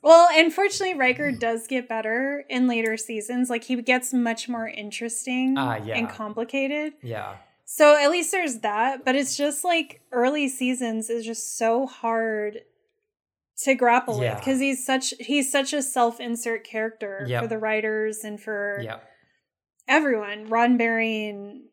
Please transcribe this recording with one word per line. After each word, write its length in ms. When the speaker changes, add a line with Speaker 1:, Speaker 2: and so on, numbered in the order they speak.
Speaker 1:
Well, 320
and 180
fortunately, 460
Riker 340
does 340
get 220
better 600
in 180
later 300
seasons. 520
Like, 140
he 160
gets 320
much 380
more 180
interesting 880
Speaker 2:
Ah, 200
yeah. 200
Speaker 1:
and 140
complicated. 840
Speaker 2:
Yeah. 340
Speaker 1:
So 320
at 140
least 200
there's 280
that, 460
but 120
it's 200
just, 280
like, 380
early 360
seasons 600
is 160
just 320
so 300
hard 760
to 120
grapple 480
Speaker 2:
Yeah. 120
Speaker 1:
with 100
'cause 160
he's 240
such, 360
he's 300
such 220
a 80
self-insert 840
character 600
Speaker 2:
Yep. 160
Speaker 1:
for 60
the 100
writers 680
and 140
for 460
Speaker 2:
Yep. 240
Speaker 1:
everyone, 600
Roddenberry 840
and 320